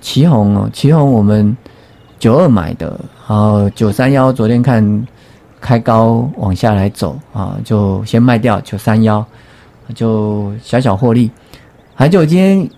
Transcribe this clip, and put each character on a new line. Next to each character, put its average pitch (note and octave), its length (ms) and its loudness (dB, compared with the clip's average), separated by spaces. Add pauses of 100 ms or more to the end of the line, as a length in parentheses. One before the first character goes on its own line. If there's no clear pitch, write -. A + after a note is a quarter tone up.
旗 - 260 0
宏 G#2 300 2
哦， G2+ 160 -2
旗 C#3 200 0
宏 C#3+ 200 2
我 A2 100 2
们 G#2+ 340 2 (640)
九 A#2 160 2
二 F3 140 4
买 E2+ 260 0
的， - 240 -10 (340)
然 G#2+ 80 2
后 G#2 300 2
九 G#2+ 200 -2
三 B2+ 220 0
幺 C3 180 2
昨 A#2+ 160 -2
天 A#2+ 160 0
看 A2 440 0 (520)
开 A#2 200 0
高 A2+ 580 0
往 F#2+ 180 -4
下 G#2+ 200 0
来 G2 160 0
走， F#2+ 280 -8 (140)
啊， F#2+ 320 -8
就 G2+ 400 -2
先 A#2 180 0
卖 B2 140 4
掉 G#2 240 -2
九 - 160 -10
三 A2 280 0
幺， G#2+ 200 0 (680)
就 G#2+ 580 -4 (100)
小 - 160 -4
小 B2+ 160 0
获 A2+ 200 0
利。 A#2 160 2 (640)
还 C3+ 140 2
有 E3+ 180 4
今 D#3+ 100 0
天 F#3+ 420 2